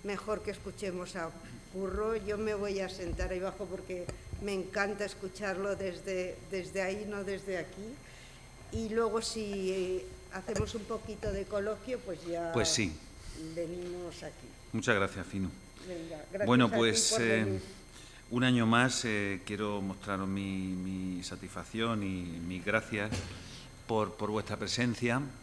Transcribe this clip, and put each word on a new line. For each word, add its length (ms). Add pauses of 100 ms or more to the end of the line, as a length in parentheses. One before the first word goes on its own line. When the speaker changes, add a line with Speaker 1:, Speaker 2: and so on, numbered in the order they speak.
Speaker 1:
mejor 400
que 80
escuchemos 640
a 140 (440)
Curro. 440
Yo 200
me 160
voy 280
a 80
sentar 420
ahí 80
abajo 260
porque 400 (360)
me 120
encanta 520
escucharlo 720
desde, 600 (160)
desde 300
ahí, 280
no 140
desde 340
aquí. 300 (840)
Y 160
luego, 320
si, 500
eh, 340 (280)
hacemos 420
un 80
poquito 480
de 140
coloquio, 540
pues 260
ya 280
Speaker 2:
Pues 160
sí. 260 (600)
Speaker 1:
venimos 680
aquí. 240 (240)
Speaker 2:
Muchas 240
gracias, 300
Fino. 240 (380)
Speaker 1:
Venga, 300 (140)
gracias 160
Speaker 2:
Bueno, 200
Speaker 1:
a 40
ti 60
Speaker 2:
pues, 340
Speaker 1:
por 100
Speaker 2:
eh, 220
Speaker 1:
venir. 180 (720)
Speaker 2:
un 140
año 200
más, 380
eh, 420
quiero 360
mostraros 480
mi, 140
mi 800
satisfacción 800
y 200
mis 400
gracias 480 (760)
por, 280
por 180
vuestra 260
presencia. 640 (220)